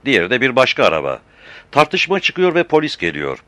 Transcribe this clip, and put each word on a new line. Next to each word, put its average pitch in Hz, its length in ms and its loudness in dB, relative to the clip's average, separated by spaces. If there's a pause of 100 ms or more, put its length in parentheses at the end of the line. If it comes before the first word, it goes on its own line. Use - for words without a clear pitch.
Diğeri 98 240 0
de 120 120 0
bir 127 140 0
başka 131 300 2
araba. 71 340 0 (520)
Tartışma 180 480 0
çıkıyor 180 360 0
ve 170 80 2
polis 156 340 0
geliyor. 73 500 -4